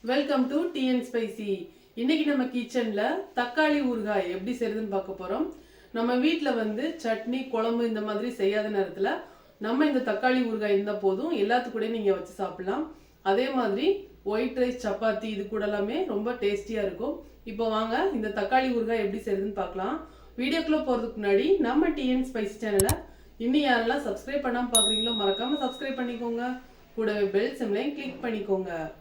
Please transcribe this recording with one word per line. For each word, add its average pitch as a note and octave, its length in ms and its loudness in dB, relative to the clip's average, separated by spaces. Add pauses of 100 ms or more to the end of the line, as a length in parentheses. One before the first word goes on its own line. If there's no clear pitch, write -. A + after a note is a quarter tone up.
(100)
welcome C4+ 420 2
to D4+ 80 2 (120)
T D4 80 -4 (120)
N B3 40 4 (120)
Spicy. G#3+ 440 -4 (480)
இன்னைக்கு D4 300 2
நம்ம C4 140 2 (100)
கிச்சன்ல A3 480 -2 (360)
தக்காளி D4 400 2 (120)
ஊறுகாய் G#3 340 0 (100)
எப்படி G3 260 -4
செய்யறதுன்னு G#3+ 340 -2
பார்க்க F#3+ 260 -4
போறோம். G3+ 240 -2 (520)
நம்ம A#3+ 280 2
வீட்ல D#4 240 2 (140)
வந்து G#3+ 220 -2 (200)
சட்னி, A#3 360 -2 (120)
குழம்பு A#3 380 0
இந்த G#3 180 -2
மாதிரி G#3+ 220 -2 (100)
செய்யாத G#3 260 2 (100)
நேரத்துல G3 360 0 (540)
நம்ம C4 240 4
இந்த C4 200 2
தக்காளி B3+ 380 2
ஊறுகாய் G#3 280 2
இருந்தா G3+ 280 0
போதும், B3 380 2
எல்லாத்து A#3+ 320 2
கூடயும் A3 240 -2
நீங்க G3 180 2
வச்சு - 240 -10
சாப்பிடலாம். G3 440 -2 (480)
அதே B3 140 4 (140)
மாதிரி A3+ 260 2 (460)
ஒயிட் B3+ 320 0
ரைஸ், B3 240 -4
சப்பாத்தி A3 480 0
இது G3 180 -6
கூட G#3 160 0
எல்லாமே G#3 300 -2 (120)
ரொம்ப A3 300 -2
டேஸ்டியா G3+ 460 0
இருக்கும். B3 280 -4 (360)
இப்போ A3 240 -2
வாங்க A3+ 180 0 (240)
இந்த G#3+ 240 -2
தக்காளி C4 340 2
ஊறுகாய் A3 300 0
எப்படி G3 160 -4
செய்யறதுன்னு G3+ 400 -2
பார்க்கலாம். G#3 340 -4 (460)
வீடியோக்குள்ள D#4 480 2
போறதுக்கு A3+ 300 -2
முன்னாடி G3+ 280 4 (220)
நம்ம D#4 260 4
டி B3+ 200 0
என் C4 160 0
ஸ்பைசி G#3 220 -2 (120)
சேனலை G3 280 6 (520)
இன்னும் C#4+ 240 4
யாரெல்லாம் A#3+ 400 2
சப்ஸ்கிரைப் C4+ 380 -4
பண்ணாம B3 280 -2
பாக்குறீங்களோ A3+ 480 2
மறக்காம B3 400 0
சப்ஸ்கிரைப் C4 380 -4
பண்ணிக்கோங்க. A#3+ 420 -4 (520)
கூடவே G#3+ 260 0 (100)
பெல் A#3 260 0
சிம்பலையும் A#3+ 360 -2
கிளிக் C4+ 300 -8
பண்ணிக்கோங்க. G3 480 -2 (280)